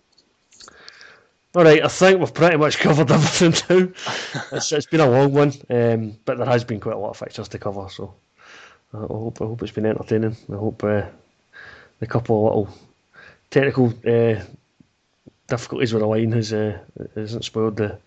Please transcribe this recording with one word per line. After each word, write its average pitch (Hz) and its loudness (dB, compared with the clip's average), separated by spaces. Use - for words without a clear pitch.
All 175 6
right, 156 8
I - 2
think 190 4
we've 135 -4
pretty 165 4
much 147 2
covered 147 2
<laughs> - -
everything 160 4
now. 185 4
It's, - -6
it's 147 -2
been 160 2
a 139 6
long 139 4
one, 143 2
um, 113 0
but 127 -4
there 117 -4
has 123 2
been 107 -6
quite 110 -6
a - -8
lot 104 -6
of 113 -12
fixtures - -12
to 104 -12
cover. 98 -8
So 98 -14
I, 110 -14
I 107 -10
hope, 113 -8
I 107 -6
hope 113 -8
it's 104 -10
been 107 -4
entertaining. 110 -2
I 101 -8
hope, 107 -6
uh, 104 0
the - -10
couple 113 0
of 104 0
little - -18
technical, 135 2
uh, 117 2
difficulties 120 -4
with 107 0
the 107 0
line 110 0
has, 110 -2
uh, 107 -4
hasn't 107 -10
spoiled 110 -4
the, 104 -4